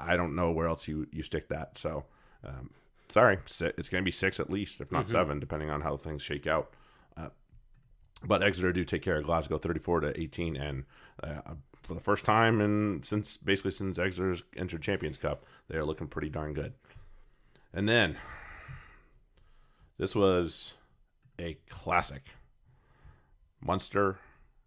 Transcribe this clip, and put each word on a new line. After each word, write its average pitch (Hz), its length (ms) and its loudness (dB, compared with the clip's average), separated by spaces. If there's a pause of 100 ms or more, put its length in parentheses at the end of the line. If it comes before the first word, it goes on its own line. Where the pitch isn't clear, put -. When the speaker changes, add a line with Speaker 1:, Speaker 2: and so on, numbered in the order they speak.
Speaker 1:
I 87 100 4
don't 85 180 2
know 85 160 2
where 82 180 2
else 80 200 -4
you, 78 220 -4
you 80 120 -6
stick - 260 -4
that. 76 300 -6
So, 78 260 -4 (400)
um, - 260 -12 (380)
sorry, 107 380 6
si-, - 320 -2
it's 85 100 -4
gonna 92 140 0
be 92 80 2
six - 300 0
at - 100 -2
least, 98 300 -4
if - 120 -10
not 85 120 2
Speaker 2:
Mm-hmm. 101 80 -6
Speaker 1:
seven, 76 280 4
depending 76 300 -4
on 73 120 -2
how 73 140 -2
things 73 260 -8
shake 73 240 -4
out. 78 260 0 (440)
Uh, 80 120 -10 (960)
but 92 180 4
Exeter 92 300 2
do 87 120 2
take 78 180 -2
care 87 160 2
of 73 60 -2
Glasgow 78 340 0
thirty-four 82 420 0
to 71 200 -2
eighteen, 80 360 -4
and, 67 280 -4 (380)
uh, 78 320 -10 (280)
for - 120 -8
the 82 60 -8
first - 260 2
time 113 340 6
in, 104 420 2
since, - 360 -2
basically 98 320 2
since 92 280 -4
Exeter's 90 440 0 (140)
entered 85 260 -6
Champions 80 340 -2
Cup, - 280 -4 (240)
they - 100 -4
are 78 60 0
looking 76 240 -4
pretty 80 200 -4
darn 76 240 -6
good. 71 220 -6 (960)
And 98 160 0
then 107 300 4 (1800)
this - 180 -2
was 90 600 4 (640)
a 85 160 -6 (160)
classic. 85 520 0 (1400)
Munster 95 560 2 (480)